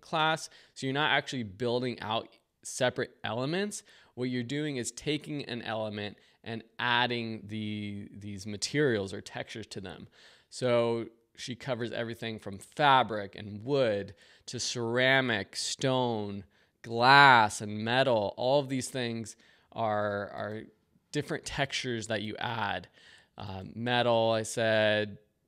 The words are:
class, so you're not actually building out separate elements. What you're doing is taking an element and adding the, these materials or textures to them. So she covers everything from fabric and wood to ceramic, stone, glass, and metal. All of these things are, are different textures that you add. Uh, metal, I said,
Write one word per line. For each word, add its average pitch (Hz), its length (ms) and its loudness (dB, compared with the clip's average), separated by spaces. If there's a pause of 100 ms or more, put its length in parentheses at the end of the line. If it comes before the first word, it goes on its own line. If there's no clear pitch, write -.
class, 160 480 0 (240)
so - 120 -8
you're 135 80 -2
not 143 180 2
actually 139 320 0
building 120 560 -2
out 110 280 -4 (340)
separate - 600 -2
elements. 151 580 -4 (320)
What 127 140 -4
you're 123 140 -2
doing 143 340 -4
is 117 160 -6
taking 151 540 -6
an 120 160 -8
element 107 560 -6 (260)
and 113 180 -8 (160)
adding 120 680 0
the, 104 720 -6
these 101 300 -12
materials 107 680 -2
or 101 80 -10
textures 117 460 -12
to - 140 -14
them. 92 260 -14 (420)
So 117 580 0 (280)
she - 220 -10
covers 120 340 -4
everything 113 480 -6
from 101 200 -12
fabric 113 760 2
and 104 300 -12
wood 110 500 0 (320)
to 120 140 -10
ceramic, 123 960 0
stone, 113 880 -2 (380)
glass, 123 800 8
and 107 240 -6
metal. 117 520 2
All 131 240 2
of 135 80 -4
these 127 200 -4
things 117 460 -6 (380)
are, 104 580 -2
are 107 320 -8 (480)
different 147 340 -6
textures 127 640 -4
that 104 160 -2
you 104 140 -8
add. 101 500 -4 (500)
Uh, 95 280 -10 (100)
metal, 117 560 2
I 110 140 0
said, 107 760 2 (300)